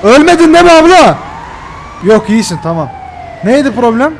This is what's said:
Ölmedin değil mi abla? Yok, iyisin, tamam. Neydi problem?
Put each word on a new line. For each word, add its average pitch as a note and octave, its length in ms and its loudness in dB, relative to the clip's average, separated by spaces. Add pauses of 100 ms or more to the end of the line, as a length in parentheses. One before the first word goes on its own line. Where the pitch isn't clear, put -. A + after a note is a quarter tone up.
Ölmedin D#4 500 4
değil E4+ 120 4
mi F4 60 6
abla? D#4+ 460 4 (840)
Yok, G#3+ 260 2
iyisin, G#3 340 -2
tamam. D#3+ 260 -4 (540)
Neydi C4 320 0
problem? A#3+ 440 0